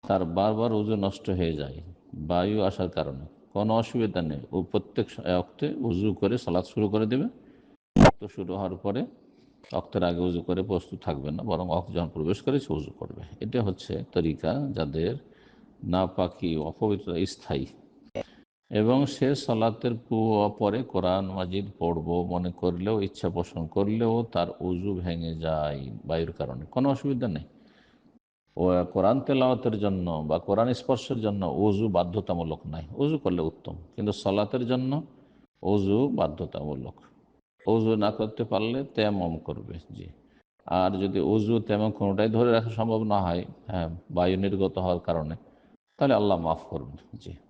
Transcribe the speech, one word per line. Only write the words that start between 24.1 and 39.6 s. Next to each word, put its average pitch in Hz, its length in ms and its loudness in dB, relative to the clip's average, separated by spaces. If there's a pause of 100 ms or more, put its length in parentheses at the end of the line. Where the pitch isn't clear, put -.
তার 87 160 0 (120)
ওযু 90 360 -2
ভেঙে 85 400 -4
যায় 76 540 -2 (160)
বায়ুর 82 260 -2
কারণে, 67 340 -8
কোনো 131 240 0
অসুবিধা 131 380 -2
নেই। 80 160 -4 (1120)
ও 90 360 4
কোরআন 104 280 4
তেলাওয়াতের 127 580 2
জন্য 90 480 0
বা 80 120 2
কোরআন 113 340 2
স্পর্শের 123 480 -2
জন্য 101 240 0
ওযু 101 420 2
বাধ্যতামূলক 87 800 0
নয়, 80 160 -8 (120)
ওযু 151 220 0
করলে 90 240 0
উত্তম, 80 340 -6 (200)
কিন্তু 104 160 -2
সালাতের 104 560 0
জন্য 131 340 0 (600)
ওযু 101 440 4
বাধ্যতামূলক। 78 960 -4 (640)
ওযু 110 280 4
না 107 160 2
করতে 110 320 -4
পারলে 113 400 0
তায়াম্মুম 101 540 0
করবে, 73 360 -8 (200)